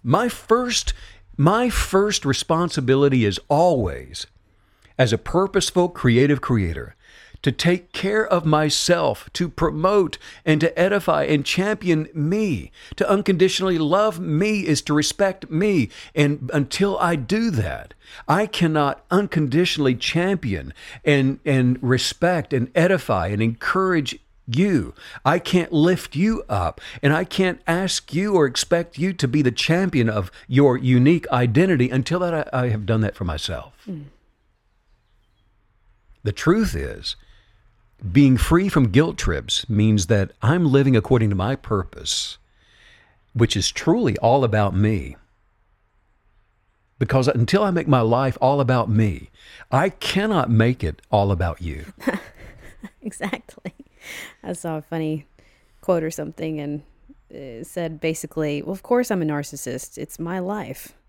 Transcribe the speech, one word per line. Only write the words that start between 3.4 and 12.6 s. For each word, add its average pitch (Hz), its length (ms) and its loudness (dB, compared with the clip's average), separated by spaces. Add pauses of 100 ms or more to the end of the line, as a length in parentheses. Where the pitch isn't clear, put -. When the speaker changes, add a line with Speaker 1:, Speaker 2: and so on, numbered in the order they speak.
Speaker 1:
always, 113 760 0 (720)
as 120 160 2
a 110 60 0
purposeful, 180 720 0
creative 135 500 4
creator, 82 560 -2 (460)
to 135 100 0
take 175 400 -2
care 214 340 -2
of 170 200 0
myself, 156 880 0
to 175 160 -4
promote 170 680 0 (300)
and 156 160 4
to 165 180 0
edify 180 440 2
and 143 200 0
champion 185 680 -2
me. 160 580 -2 (240)